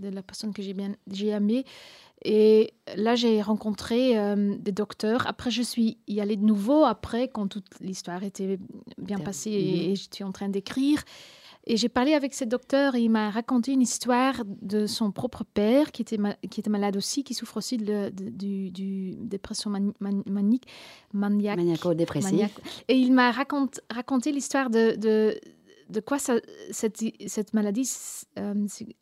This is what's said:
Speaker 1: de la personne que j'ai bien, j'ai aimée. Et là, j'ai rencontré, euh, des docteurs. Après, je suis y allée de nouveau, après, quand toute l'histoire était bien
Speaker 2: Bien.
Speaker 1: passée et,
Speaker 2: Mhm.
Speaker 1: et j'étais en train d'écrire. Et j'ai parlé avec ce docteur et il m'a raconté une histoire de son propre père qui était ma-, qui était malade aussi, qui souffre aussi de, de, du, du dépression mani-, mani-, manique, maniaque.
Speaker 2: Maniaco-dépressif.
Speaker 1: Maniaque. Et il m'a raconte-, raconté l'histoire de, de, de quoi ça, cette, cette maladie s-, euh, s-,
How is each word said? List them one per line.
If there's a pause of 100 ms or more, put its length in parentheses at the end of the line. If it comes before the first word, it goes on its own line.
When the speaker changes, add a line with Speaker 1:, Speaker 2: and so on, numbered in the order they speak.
Speaker 1:
de
la
personne
que
j'ai
bien, (160)
j'ai
aimée. (640)
Et (240)
là,
j'ai
rencontré,
euh,
des
docteurs.
Après,
je
suis (100)
y
allée
de
nouveau,
après,
quand
toute (140)
l'histoire
était (400)
bien
Speaker 2:
Bien.
Speaker 1:
passée
et,
Speaker 2:
Mhm.
Speaker 1:
et
j'étais
en
train
d'écrire. (640)
Et
j'ai
parlé
avec
ce
docteur
et
il
m'a
raconté
une
histoire (220)
de
son
propre
père
qui
était
ma-, (160)
qui
était
malade
aussi,
qui
souffre
aussi
de,
de,
du,
du
dépression
mani-,
mani-,
manique, (480)
maniaque.
Speaker 2:
Maniaco-dépressif.
Speaker 1:
Maniaque. (280)
Et
il
m'a
raconte-, (120)
raconté
l'histoire
de,
de, (500)
de
quoi
ça, (360)
cette, (280)
cette
maladie
s-, (140)
euh,
s-, (180)